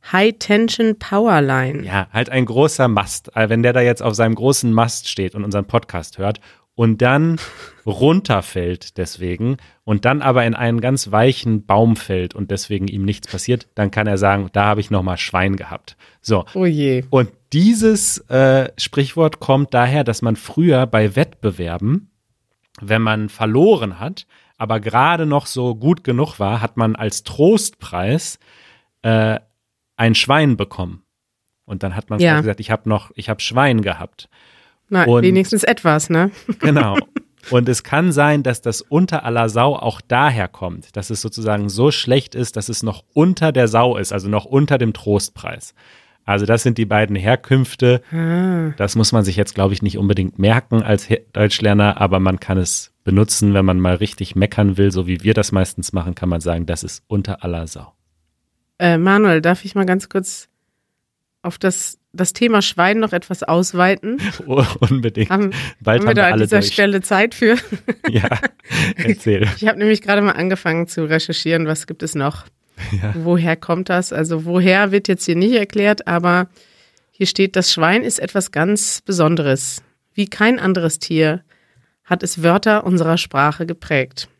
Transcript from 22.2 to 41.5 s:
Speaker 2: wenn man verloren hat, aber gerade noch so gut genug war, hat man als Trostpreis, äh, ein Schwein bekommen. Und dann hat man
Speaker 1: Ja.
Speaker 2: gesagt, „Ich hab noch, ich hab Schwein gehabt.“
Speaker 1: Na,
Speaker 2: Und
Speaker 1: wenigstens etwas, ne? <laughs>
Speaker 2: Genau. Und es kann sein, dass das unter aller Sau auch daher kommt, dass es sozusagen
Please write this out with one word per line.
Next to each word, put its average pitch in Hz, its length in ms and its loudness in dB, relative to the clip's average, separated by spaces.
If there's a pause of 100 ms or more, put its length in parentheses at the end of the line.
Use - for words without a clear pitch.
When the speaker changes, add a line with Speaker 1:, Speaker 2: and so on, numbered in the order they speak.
Speaker 2:
wenn 107 200 0
man 107 280 0
verloren 113 680 2
hat, 151 260 -10 (320)
aber 110 220 -2
gerade 135 460 0
noch 143 200 0
so 123 300 -4
gut 143 280 0
genug 131 360 -2
war, 104 220 -2
hat - 160 -6
man 110 180 0
als - 280 -6
Trostpreis, 147 1160 -2 (640)
äh, 110 380 0 (580)
ein 117 180 2
Schwein 139 420 2
bekommen. 87 460 -8 (640)
Und 98 180 -10
dann 92 120 -6
hat - 140 -10
man 107 100 -2
Speaker 1:
Ja. 160 200 4
Speaker 2:
gesagt, 107 200 -2
„Ich - 120 -8
hab - 140 -4
noch, 107 300 -2
ich 107 140 -12
hab 107 120 -6
Schwein 123 400 2
gehabt.“ 85 480 -8 (600)
Speaker 1:
Na, 180 160 4
Speaker 2:
Und 120 180 4
Speaker 1:
wenigstens 190 400 2
etwas, 156 460 0
ne? 175 220 2 (160)
<laughs> - 120 -6
Speaker 2:
Genau. 123 380 2 (520)
Und 123 200 2
es 120 140 -2
kann 165 280 0
sein, 147 320 2
dass 123 180 -4
das 113 200 -4
unter 165 440 0
aller 117 240 0
Sau 123 260 2
auch - 260 -6
daher 120 460 0
kommt, - 480 -12
dass 98 140 -8
es 110 120 -6
sozusagen 104 480 -4